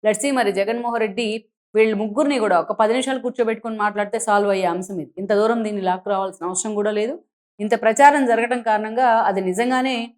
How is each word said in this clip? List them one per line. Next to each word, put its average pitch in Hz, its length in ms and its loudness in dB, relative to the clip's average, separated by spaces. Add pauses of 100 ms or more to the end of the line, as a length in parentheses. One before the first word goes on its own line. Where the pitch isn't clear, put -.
Let's 208 160 2
see 285 140 0
మరి 220 180 0
జగన్మోహన్ 233 480 -2
రెడ్డి 220 280 -2 (460)
వీళ్ళు 220 220 4
ముగ్గురిని 240 420 0
కూడా 196 220 2
ఒక 170 120 -4
పది 220 200 2
నిమిషాలు 262 260 -2
కూర్చోబెట్టుకొని 226 580 -4
మాట్లాడితే 208 420 -2
సాల్వ్ 202 320 2
అయ్యే 190 140 0
అంశం 185 360 -4
ఇది. 143 180 -12
ఇంత 196 140 -2
దూరం 220 320 2
దీన్ని 208 180 -4
లాక్కు 185 280 -2
రావాల్సిన 190 360 -4
అవసరం 185 280 -6
కూడా 208 160 -2
లేదు. 214 240 -2 (460)
ఇంత 208 220 0
ప్రచారం 277 440 6
జరగడం 233 360 0
కారణంగా 220 460 0 (120)
అది 196 200 0
నిజంగానే 247 560 0 (220)